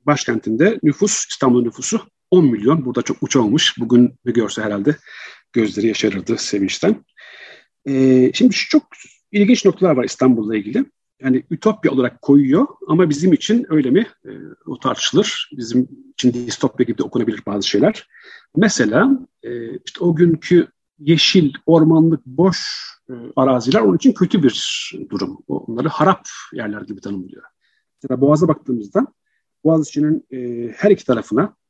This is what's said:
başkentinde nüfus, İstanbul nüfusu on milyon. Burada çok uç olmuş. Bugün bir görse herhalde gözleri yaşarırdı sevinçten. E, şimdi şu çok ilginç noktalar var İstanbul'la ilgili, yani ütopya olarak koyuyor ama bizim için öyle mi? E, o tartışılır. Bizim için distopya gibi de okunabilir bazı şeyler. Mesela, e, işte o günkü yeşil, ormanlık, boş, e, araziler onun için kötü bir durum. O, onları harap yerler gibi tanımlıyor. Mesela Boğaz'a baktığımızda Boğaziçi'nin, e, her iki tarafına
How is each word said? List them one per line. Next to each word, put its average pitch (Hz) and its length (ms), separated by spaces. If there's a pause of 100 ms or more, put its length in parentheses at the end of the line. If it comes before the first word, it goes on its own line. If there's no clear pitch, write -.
başkentinde 143 800
nüfus, 175 460
İstanbul 123 340
nüfusu 131 380 (300)
on 180 140
milyon. 127 400
Burada 123 160
çok - 200
uç - 140
olmuş. 120 440
Bugün 120 360 (100)
bir 123 80
görse 110 280
herhalde 104 340 (580)
gözleri 104 340
yaşarırdı 104 500
sevinçten. - 680 (800)
E, 131 460
şimdi - 200
şu - 160
çok 311 140 (480)
ilginç 202 340
noktalar 180 300
var 127 80
İstanbul'la 113 540
ilgili, 120 280 (380)
yani 131 260
ütopya 196 420
olarak 127 300
koyuyor 143 460 (200)
ama 165 220
bizim 160 240
için 226 360
öyle 151 200
mi? 196 180 (180)
E, - 40 (360)
o 143 140
tartışılır. - 800
Bizim 123 300 (260)
için 123 200
distopya 120 500
gibi 113 140
de 98 60
okunabilir 107 420
bazı 101 220
şeyler. 165 400 (480)
Mesela, 190 640 (240)
e, 117 340
işte - 260
o 175 120
günkü 170 520 (320)
yeşil, 156 540 (120)
ormanlık, 160 600
boş, 160 320 (520)
e, 131 40 (220)
araziler 131 460
onun 196 160
için - 160
kötü 180 300
bir - 480 (180)
durum. 98 280 (100)
O, 71 100
onları 123 300
harap 165 400 (260)
yerler 107 280
gibi 98 200
tanımlıyor. 98 420 (600)
Mesela 127 180
Boğaz'a 151 260
baktığımızda 135 600 (560)
Boğaziçi'nin, 156 680
e, 120 460
her 208 140
iki - 140
tarafına 127 500 (140)